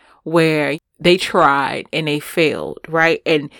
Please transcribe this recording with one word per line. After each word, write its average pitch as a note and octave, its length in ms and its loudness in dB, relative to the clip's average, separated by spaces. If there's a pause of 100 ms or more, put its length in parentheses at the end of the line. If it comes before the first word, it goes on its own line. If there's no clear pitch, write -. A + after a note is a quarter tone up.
(240)
where D#3 540 0 (220)
they F3+ 180 4
tried C#3+ 720 0
and D#3+ 160 -4
they D3 120 -2
failed, A#2 680 -2
right? E3 380 0
And D3+ 240 0 (100)